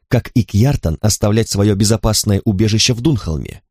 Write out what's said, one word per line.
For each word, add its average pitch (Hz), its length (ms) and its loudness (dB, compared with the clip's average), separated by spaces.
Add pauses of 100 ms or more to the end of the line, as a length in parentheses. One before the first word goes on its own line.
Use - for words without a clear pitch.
как - 260 0
и 113 100 2
Кьяртан 101 560 0
оставлять 107 480 0
своё 101 260 2
безопасное 104 680 0
убежище 110 480 0
в 113 80 -4
Дунхолме. 82 720 -4